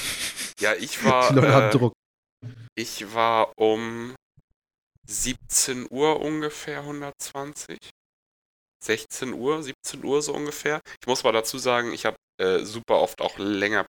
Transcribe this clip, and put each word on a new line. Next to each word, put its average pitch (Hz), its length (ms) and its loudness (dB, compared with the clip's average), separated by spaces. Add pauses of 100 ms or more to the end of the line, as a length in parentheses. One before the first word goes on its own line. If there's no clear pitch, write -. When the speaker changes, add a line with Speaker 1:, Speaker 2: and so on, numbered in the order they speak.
(580)
Speaker 1:
Ja, 107 160 2
ich - 300 -6
Speaker 2:
<laughs> - 0 -
Speaker 1:
war, 127 240 6
Speaker 2:
Die 135 80 4
Leute 113 180 8
haben 110 120 6
Speaker 1:
äh, 107 40 4
Speaker 2:
Druck. 120 220 4 (840)
Speaker 1:
ich 110 380 -8
war 113 420 4
um 113 580 0 (920)
siebzehn - 840 -2
Uhr 147 300 2
ungefähr 151 640 -6
hundertzwanzig. 143 960 -12 (1040)
Sechzehn 113 480 -4
Uhr, 147 320 -2
siebzehn - 400 -12
Uhr 143 180 0
so 143 100 -4
ungefähr. 147 480 -4 (200)
Ich - 80 -16
muss 127 160 2
mal 117 80 6
dazu 113 260 0
sagen, 120 340 0
ich - 140 -4
hab, 110 80 0 (260)
äh, 92 200 2
super 110 400 0
oft - 200 0
auch - 160 -2
länger 101 520 0